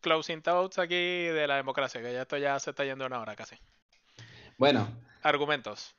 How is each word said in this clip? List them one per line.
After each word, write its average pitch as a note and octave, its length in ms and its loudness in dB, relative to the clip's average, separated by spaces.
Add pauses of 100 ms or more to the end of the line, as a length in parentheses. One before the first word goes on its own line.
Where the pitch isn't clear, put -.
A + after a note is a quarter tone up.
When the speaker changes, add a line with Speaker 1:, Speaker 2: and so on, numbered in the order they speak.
Speaker 1:
closing D#3+ 400 0
thoughts F3+ 380 2
aquí F3 160 0
de F3 520 0
la C#3 100 2
democracia, C3 440 -2
que A#2+ 100 -6
ya B2+ 120 -4
esto C#3+ 140 -6
ya C#3 220 0
se C#3+ 120 -6
está C#3+ 120 -4
yendo C3+ 220 -4
una B2+ 160 -6
hora G#2+ 140 -10
casi. C3 200 -16 (1000)
Speaker 2:
Bueno. B2+ 300 6 (340)
Speaker 1:
Argumentos. C#3+ 760 0